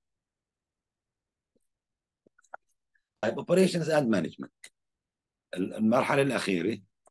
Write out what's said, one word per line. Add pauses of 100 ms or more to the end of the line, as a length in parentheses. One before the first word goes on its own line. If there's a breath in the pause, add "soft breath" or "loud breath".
(3250)
طيب،
operations
and
management. (840)
ال-،
المرحلة
الأخيرة (300)